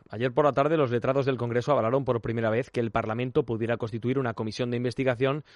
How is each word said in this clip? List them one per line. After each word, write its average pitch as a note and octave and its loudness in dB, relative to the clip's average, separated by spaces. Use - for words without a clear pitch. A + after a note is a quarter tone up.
Ayer A#2+ -2
por D3+ 4
la C#3+ 6
tarde C#3 2
los C#3+ 2
letrados B2+ 2
del C3 0
Congreso A#2+ 0
avalaron B2+ 2
por A#2 0
primera A2+ 0
vez A2+ 0
que - -2
el A#2 0
Parlamento A#2 0
pudiera A2+ -2
constituir A#2+ -4
una B2 -2
comisión A#2+ -4
de A#2+ -2
investigación B2+ 0